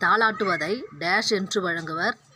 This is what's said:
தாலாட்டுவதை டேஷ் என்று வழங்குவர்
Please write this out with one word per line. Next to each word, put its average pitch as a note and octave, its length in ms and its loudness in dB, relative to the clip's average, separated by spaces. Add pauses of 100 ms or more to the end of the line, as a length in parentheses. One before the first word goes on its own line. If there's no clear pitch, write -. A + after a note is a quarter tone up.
தாலாட்டுவதை G3+ 840 2 (160)
டேஷ் F#3 300 0
என்று G3 320 0
வழங்குவர் E3+ 580 -4 (180)